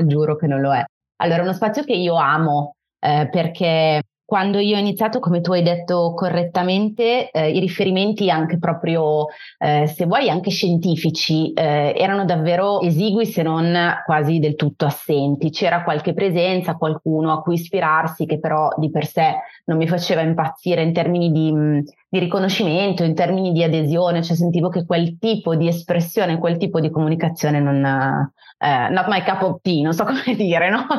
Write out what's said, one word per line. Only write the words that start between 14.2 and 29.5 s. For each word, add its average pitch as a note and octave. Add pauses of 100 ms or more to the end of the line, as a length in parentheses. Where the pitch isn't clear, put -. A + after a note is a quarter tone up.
del D3+
tutto D3+
assenti. C#3+
C'era E3+
qualche E3
presenza, F3
qualcuno D#3
a D#3
cui E3+
ispirarsi, E3
che D#3+
però D#3
di D#3
per D3+
sé D#3 (300)
non E3
mi D#3+
faceva F3
impazzire E3
in E3
termini F3
di, D#3
mm, D3+ (280)
di F#3+
riconoscimento, F#3+
in D#3+
termini F#3
di E3
adesione, E3
cioè E3
sentivo E3+
che F3
quel E3+
tipo G#3+
di E3
espressione, E3+
quel E3+
tipo F#3+
di D#3
comunicazione D#3+
non, C#3 (800)
eh, C3
not F#3
my G3
cup F3+
of F#3